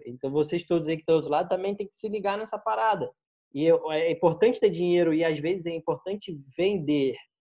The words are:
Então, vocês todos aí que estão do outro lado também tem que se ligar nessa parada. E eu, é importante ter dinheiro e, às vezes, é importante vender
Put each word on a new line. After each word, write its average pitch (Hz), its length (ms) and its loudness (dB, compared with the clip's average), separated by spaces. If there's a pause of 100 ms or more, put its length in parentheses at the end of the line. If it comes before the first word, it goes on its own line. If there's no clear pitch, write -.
Então, 127 240 -6
vocês 151 340 0
todos 160 240 0
aí 160 80 0
que 160 60 -10
estão 165 140 4
do - 20 6
outro 147 120 -4
lado 175 200 0
também 190 240 -2
tem 202 120 -10
que - 100 -20
se 214 120 -8
ligar 202 300 -4
nessa 214 200 -8
parada. 214 520 -2 (420)
E 139 100 -4
eu, 165 300 4
é 160 180 0
importante 180 480 2
ter 208 120 4
dinheiro 175 420 2
e, 160 100 2
às 160 160 0
vezes, 170 280 -4
é 170 80 -6
importante 170 680 -8 (160)
vender 147 580 0 (320)